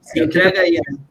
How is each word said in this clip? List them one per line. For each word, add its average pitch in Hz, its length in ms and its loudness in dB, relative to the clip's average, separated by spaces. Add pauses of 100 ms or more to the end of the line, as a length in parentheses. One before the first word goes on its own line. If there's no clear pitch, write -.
Se 160 220 -4
entrega 185 380 2
aí, 170 120 2
né? 143 240 -4 (140)